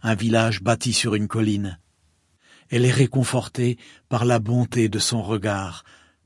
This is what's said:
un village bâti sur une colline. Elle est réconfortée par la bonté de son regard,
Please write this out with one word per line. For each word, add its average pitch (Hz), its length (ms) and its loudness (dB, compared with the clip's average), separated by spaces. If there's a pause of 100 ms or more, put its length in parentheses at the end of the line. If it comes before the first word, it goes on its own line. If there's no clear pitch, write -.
un 110 140 0
village 113 440 0
bâti 113 320 -2
sur 110 220 -2
une 104 140 -2
colline. 101 500 -2 (920)
Elle 123 160 2
est 127 60 4
réconfortée 123 880 0 (300)
par 120 160 0
la 120 160 4
bonté 117 480 0
de 104 100 -2
son 110 240 -2
regard, 98 640 -4 (400)